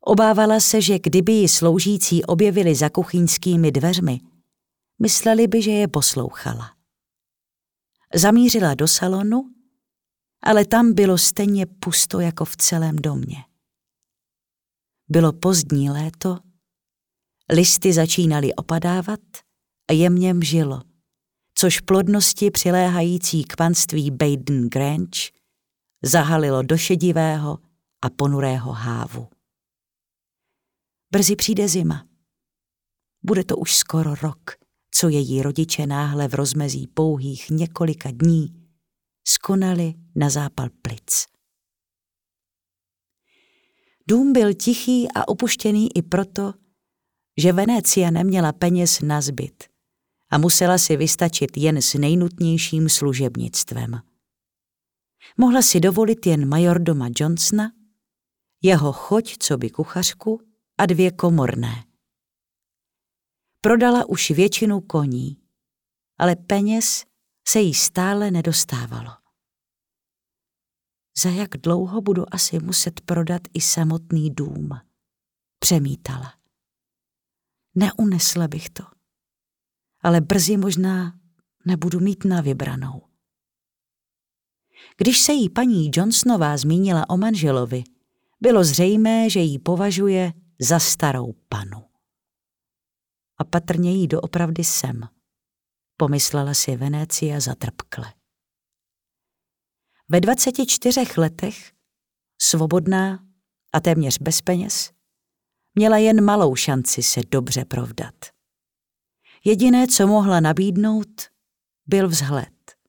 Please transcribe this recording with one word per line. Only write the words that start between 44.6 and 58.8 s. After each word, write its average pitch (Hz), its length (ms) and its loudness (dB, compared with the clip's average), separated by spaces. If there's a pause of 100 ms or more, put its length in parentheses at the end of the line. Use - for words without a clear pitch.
a - 120 -2
opuštěný 214 680 0
i 175 40 0
proto, 196 520 -4 (840)
že 170 160 4
Venecia 196 580 2
neměla 170 420 0
peněz 175 480 0
na 147 200 -2
zbyt 135 420 -8 (640)
a 143 80 0
musela 175 400 2
si 160 200 0
vystačit 156 600 -2
jen 151 240 0
s - 120 -2
nejnutnějším 165 960 0
služebnictvem. 120 1120 -4 (1400)
Mohla 247 240 4
si 196 180 2
dovolit 208 460 2
jen 151 240 2
majordoma 165 640 2
Johnsona, 185 560 -2 (880)
jeho 160 300 4